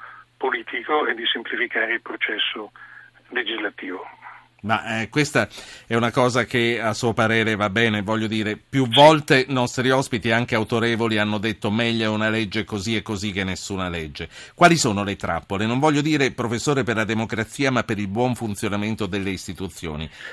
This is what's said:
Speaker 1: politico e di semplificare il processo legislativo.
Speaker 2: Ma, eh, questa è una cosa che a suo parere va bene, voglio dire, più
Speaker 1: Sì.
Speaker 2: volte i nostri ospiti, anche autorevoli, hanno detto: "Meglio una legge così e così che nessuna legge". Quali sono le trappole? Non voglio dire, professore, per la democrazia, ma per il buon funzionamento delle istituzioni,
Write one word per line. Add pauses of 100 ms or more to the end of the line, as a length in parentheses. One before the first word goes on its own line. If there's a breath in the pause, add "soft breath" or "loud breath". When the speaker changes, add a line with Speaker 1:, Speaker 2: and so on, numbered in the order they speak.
(360 loud breath)
Speaker 1:
politico
e
di
semplificare
il
processo (600 loud breath)
legislativo. (580 loud breath)
Speaker 2:
Ma,
eh,
questa (400 loud breath)
è
una
cosa
che
a
suo
parere
va
bene,
voglio
dire,
più
Speaker 1:
Sì.
Speaker 2:
volte
i
nostri
ospiti,
anche
autorevoli,
hanno
detto:
"Meglio
una
legge
così
e
così
che
nessuna
legge". (240 loud breath)
Quali
sono
le
trappole?
Non
voglio
dire,
professore,
per
la
democrazia,
ma
per
il
buon
funzionamento
delle
istituzioni, (220 loud breath)